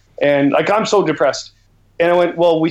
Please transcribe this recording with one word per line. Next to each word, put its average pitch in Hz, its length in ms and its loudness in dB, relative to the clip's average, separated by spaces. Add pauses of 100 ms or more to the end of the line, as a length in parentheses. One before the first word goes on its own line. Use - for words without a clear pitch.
(220)
And, 143 300 2
like, 160 180 0
I'm 208 160 0
so 202 180 2
depressed. 151 480 -4 (480)
And 170 120 2
I 175 40 2
went, 175 220 0
"Well, 165 220 2
we 160 120 0